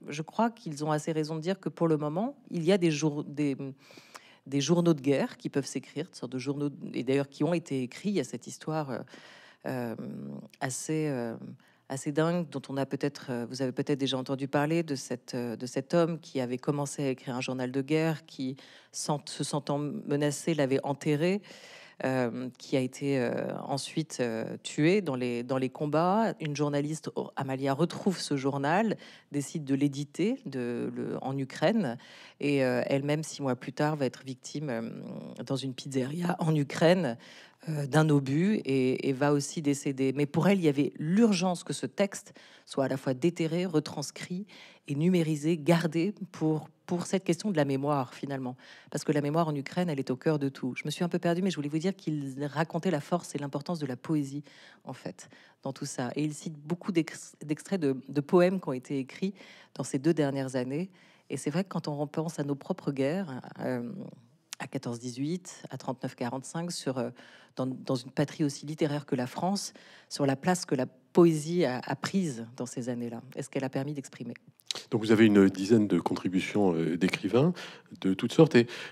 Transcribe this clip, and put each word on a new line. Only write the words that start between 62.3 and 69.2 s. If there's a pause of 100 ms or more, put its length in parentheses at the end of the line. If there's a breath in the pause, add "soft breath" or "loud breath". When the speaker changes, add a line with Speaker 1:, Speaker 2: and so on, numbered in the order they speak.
Speaker 1:
à
nos
propres
guerres, (180)
euh, (680)
à
quatorze
dix-huit,
à
trente-neuf
quarante-cinq,
sur,
euh, (480 soft breath)
dans,
dans
une
patrie
aussi
littéraire
que
la